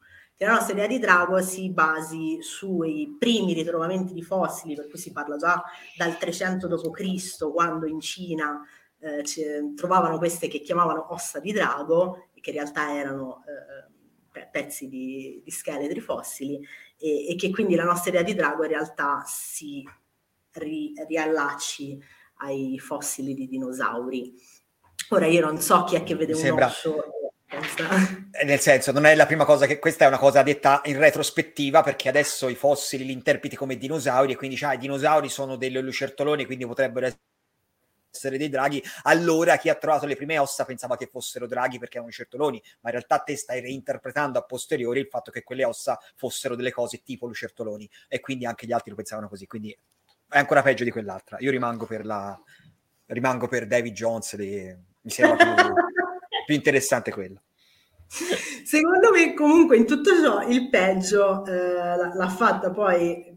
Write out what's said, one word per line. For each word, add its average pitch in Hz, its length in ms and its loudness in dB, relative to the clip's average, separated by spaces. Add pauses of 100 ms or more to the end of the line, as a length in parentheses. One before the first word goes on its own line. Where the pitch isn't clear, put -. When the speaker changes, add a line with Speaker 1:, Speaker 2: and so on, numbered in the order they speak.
(360)
Speaker 1:
che 190 80 -6
la 214 80 4
nostra 202 220 2
idea 208 120 0
di 247 120 -2
drago 185 420 4
si 185 300 -4
basi 160 720 -2
sui 160 760 -6
primi 202 360 0
ritrovamenti 175 580 -4
di 170 100 -10
fossili, 165 540 -4
per 147 140 -12
cui - 80 -16
si - 140 -14
parla 147 260 -8
già 170 240 0 (340)
dal 170 220 -2
trecento 185 500 -4
dopo 165 220 -4
Cristo, 185 600 -6
quando 160 340 -2
in 156 140 -6
Cina, 156 600 -8 (440)
eh, 147 200 -8
ci, 156 180 -8 (320)
trovavano 165 440 0
queste 170 280 -2
che 147 140 -8
chiamavano 165 520 -2
ossa 170 280 -10
di 185 120 -6
drago, 165 840 -2
e - 60 -20
che - 100 -10
in 147 60 -8
realtà 147 400 -6
erano... 135 520 -8
Eh, 139 420 -18 (400)
pe-, - 220 -18
pezzi 143 360 -8
di, 131 560 -10
di 160 60 -18
scheletri 147 500 -6
fossili, 139 600 -8 (380)
e, 156 340 -2
e - 20 -6
che 190 160 -2
quindi 190 240 0
la 165 80 2
nostra 175 280 0
idea 175 120 2
di 202 120 -2
drago 156 280 0
in 156 80 -2
realtà 151 560 -2
si - 580 -12 (680)
ri-, 151 400 -8 (160)
riallacci 151 920 -4 (360)
ai 135 420 -6
fossili 139 560 -8
di 131 140 -8
dinosauri. 127 840 -6 (760)
Ora 180 160 4
io 170 140 6
non 156 200 -2
so 180 220 4
chi - 140 -2
è - 80 -4
che 165 100 -4
vede 151 200 -2
Speaker 2:
Mi 156 40 -2
Speaker 1:
un 160 60 -2
Speaker 2:
sembra 135 220 4
Speaker 1:
osso 151 380 -4
e - 60 -14 (380)
pensa 156 400 -6 (420)
Speaker 2:
Eh, 143 140 -4
nel 139 160 4
senso, 135 320 4
non 143 120 4
è 156 120 10
la 151 100 8
prima 156 180 2
cosa 139 220 8
che, 147 140 -2
questa 160 240 4
è 143 40 10
una 135 100 6
cosa 135 260 8
detta 143 400 4
in 147 120 -2
retrospettiva, 147 840 4
perché 135 260 -2
adesso 135 400 2
i 123 60 -4
fossili 139 500 0
li 131 80 -6
interpreti 131 440 -2
come 135 200 -6
dinosauri 135 560 0
e 117 40 -4
quindi 135 180 -8
dici, 123 140 -6
"Ah, 135 60 0
i 127 40 -4
dinosauri 139 500 2
sono 131 280 -6
delle 127 240 -4
lucertoloni, 135 640 -4
quindi 127 200 -8
potrebbero 123 420 -2 (1040)
essere 135 280 -6
dei 151 100 -4
draghi." 135 340 -2 (200)
Allora 165 560 4
chi - 100 -2
ha 156 60 4
trovato 147 320 0
le 139 100 -4
prime 151 220 -2
ossa 139 260 -2
pensava 123 320 -6
che 123 140 -8
fossero 123 360 -10
draghi 123 320 -4
perché 120 200 -14
erano 117 120 -12
lucertoloni, 123 500 -4 (200)
ma 113 100 -8
in 117 60 -4
realtà 143 220 0
te 143 180 -6
stai 127 240 -8
reinterpretando 131 800 -4
a 117 40 0
posteriori 127 580 -4
il 135 80 -4
fatto - 220 -10
che 117 120 -12
quelle 127 220 -6
ossa 120 340 -4 (180)
fossero 123 400 -6
delle 123 160 -4
cose 117 300 -6
tipo 120 240 -12
lucertoloni, 107 640 -10 (200)
e 127 120 -6
quindi 127 260 -8
anche 117 200 -8
gli 117 60 -4
altri 117 180 -2
lo 101 60 -16
pensavano 107 320 -10
così, 98 180 -18
quindi 107 300 -12 (520)
è 147 100 2
ancora 143 240 6
peggio 123 220 2
di 120 60 0
quell'altra. 101 500 -8
Io 135 100 0
rimango 120 360 -2
per 107 200 -8
la, 101 320 -6 (680)
rimango 123 420 -2
per 117 180 -2
David 117 280 0
Jones, 110 420 -4
di... 98 380 -8 (280)
mi 220 80 -14
sembra - 260 4
più, 339 100 8
Speaker 1:
<laughs> - 1000 0
Speaker 2:
più 151 80 2
interessante 135 580 2
quella. 95 280 -10 (1200)
Speaker 1:
Secondo 359 460 6
me 339 240 6
comunque 302 420 8
in 226 100 8
tutto - 240 4 (100)
ciò 220 260 4
il 247 220 2
peggio, 196 800 4
eh, 180 500 -2
la-, 180 180 -2
l'ha 185 140 0
fatta 190 420 2
poi, 175 680 0